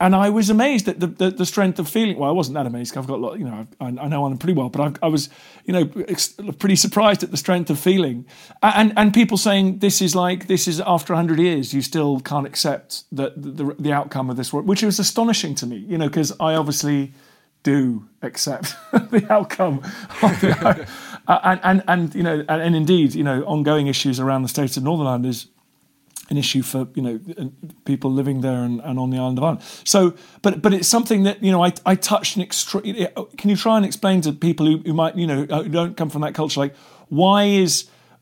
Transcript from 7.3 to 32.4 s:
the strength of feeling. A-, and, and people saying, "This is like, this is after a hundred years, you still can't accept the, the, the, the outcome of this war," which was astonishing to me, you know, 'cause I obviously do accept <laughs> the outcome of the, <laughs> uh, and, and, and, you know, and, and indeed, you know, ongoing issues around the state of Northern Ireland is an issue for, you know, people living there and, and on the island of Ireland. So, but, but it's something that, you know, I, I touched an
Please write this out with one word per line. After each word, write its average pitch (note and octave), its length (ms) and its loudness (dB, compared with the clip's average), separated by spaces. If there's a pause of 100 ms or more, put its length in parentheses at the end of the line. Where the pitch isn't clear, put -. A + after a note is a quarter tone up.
the D3+ 60 -4
strength F3+ 340 -2
of D3 80 0
feeling. D3+ 480 2 (360)
A-, - 140 6
and, G#3+ 200 6
and G#3 160 6
people A3 240 4
saying, F#3+ 440 2
"This G3+ 200 2
is F3+ 160 0
like, F3+ 300 0
this F#3 200 0
is E3+ 140 -2
after F3+ 320 0
a E3 40 0
hundred E3 220 2
years, D#3+ 360 2
you C#3 80 0
still C#3+ 380 0
can't C#3 260 -4
accept - 640 -6
the, C#3 240 -4
the, C#3 140 -12 (140)
the, D3 140 -4
the D3 140 -2
outcome C3+ 380 -2
of A#2+ 60 -6
this B2+ 160 -6
war," D3 100 -2
which G3 200 0
was G#3 160 2
astonishing G#3+ 580 0
to A#2+ 100 -6
me, A#2+ 100 -8 (100)
you E3+ 120 -4
know, D3+ 100 0
'cause D3+ 320 -2
I D#3+ 140 2
obviously D3 580 -2 (520)
do B2+ 440 0 (140)
accept C#3 640 -6
<laughs> - 80 -12
the A3 360 2
outcome F3 500 0 (440)
of G#3 180 2
the, - 460 2 (220)
<laughs> - 180 -18
uh, E3+ 160 4
and, F#3 220 2
and, F#3+ 240 4
and, F3 260 0
you F3+ 80 -2
know, D#3 260 0
and, D#3+ 140 0
and E3+ 140 2
indeed, D#3+ 360 4
you D#3 120 -2
know, C3+ 180 0
ongoing D3+ 460 0
issues C3 320 -2
around C3 220 0
the A#2+ 60 -4
state C3+ 280 -2
of B2+ 80 -4
Northern D3+ 240 0
Ireland B2 180 -2
is A#2+ 220 -6 (800)
an D2 60 0
issue C3 260 0
for, C3 320 -6
you - 80 -4
know, A#2 180 -6 (640)
people C3+ 280 -2
living C3+ 280 -2
there B2+ 220 -2
and, A#2+ 200 -4
and B2+ 180 -6
on B2+ 100 -2
the B2+ 80 -2
island B2+ 200 -2
of C3 40 -4
Ireland. D#3+ 200 0 (200)
So, F3+ 320 4 (280)
but, D#3 200 2
but G3 120 4
it's F#3 120 -2
something A3+ 380 2
that, G3+ 180 -2
you F#3+ 80 4
know, F3 140 4
I, F3+ 80 4 (120)
I F#3+ 120 4
touched - 400 -2
an F#3+ 60 0